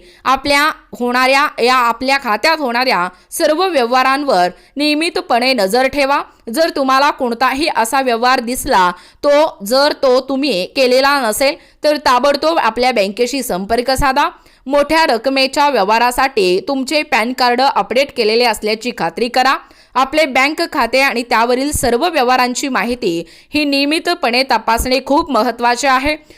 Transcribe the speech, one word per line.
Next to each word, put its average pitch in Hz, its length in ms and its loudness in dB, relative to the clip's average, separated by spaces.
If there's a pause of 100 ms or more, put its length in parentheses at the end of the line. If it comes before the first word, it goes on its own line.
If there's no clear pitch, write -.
(240)
आपल्या 285 460 0 (280)
होणाऱ्या, 254 480 2 (160)
या 247 120 2
आपल्या 262 480 0
खात्यात 262 360 0
होणाऱ्या 240 500 -2 (220)
सर्व 320 360 0
व्यवहारांवर 254 840 2 (280)
नियमितपणे 294 760 0
नजर 240 340 0
ठेवा. 277 360 0 (280)
जर 320 260 0
तुम्हाला 269 340 2
कोणताही 262 640 -2
असा 226 240 0
व्यवहार 247 400 0
दिसला, 226 500 0 (340)
तो 294 420 2
जर 269 260 2
तो 262 280 2
तुम्ही 262 460 -2
केलेला 269 540 2
नसेल 262 340 0 (300)
तर 302 120 2
ताबडतोब 285 600 0
आपल्या 240 340 0
बँकेशी 240 500 -2
संपर्क 226 480 -2
साधा. 277 380 0 (380)
मोठ्या 285 400 2
रकमेच्या 269 600 0
व्यवहारासाठी 226 1000 0
तुमचे 277 340 -2
पॅन 240 300 -2
कार्ड 247 280 0
अपडेट 262 560 0
केलेले 226 280 2
असल्याची 220 540 -2
खात्री 170 300 -4
करा. 254 260 2 (400)
आपले 269 320 2
बँक 277 360 0 (100)
खाते 247 280 0
आणि 247 220 0
त्यावरील 247 500 0
सर्व 254 360 0
व्यवहारांची 254 600 0
माहिती 214 560 -4 (300)
ही 302 100 0
नियमितपणे 285 800 0
तपासणे 240 640 0
खूप 302 240 0
महत्त्वाचे 240 580 0
आहे. 269 280 0 (220)